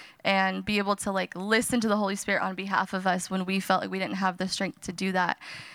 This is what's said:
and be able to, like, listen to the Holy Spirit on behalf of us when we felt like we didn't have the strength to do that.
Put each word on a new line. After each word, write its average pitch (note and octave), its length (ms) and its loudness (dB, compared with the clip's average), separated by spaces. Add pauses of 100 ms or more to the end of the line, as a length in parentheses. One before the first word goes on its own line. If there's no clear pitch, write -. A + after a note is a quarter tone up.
(240)
and F#3+ 400 2
be G#3 140 0
able G3+ 200 2
to, - 140 -4
like, F#3+ 240 -2
listen A3 460 2
to A3 60 2
the G#3 100 4
Holy G3+ 180 2
Spirit G3 280 0
on F#3+ 100 0
behalf F#3+ 400 0
of F#3+ 140 -2
us F#3 240 0
when F#3+ 140 0
we F#3+ 140 0
felt F#3+ 220 2
like G3+ 80 -4
we F#3 80 -4
didn't F#3+ 200 -2
have F#3 200 0
the F#3+ 100 -2
strength - 340 -4
to - 100 -6
do F#3+ 200 -2
that. F3+ 280 2 (360)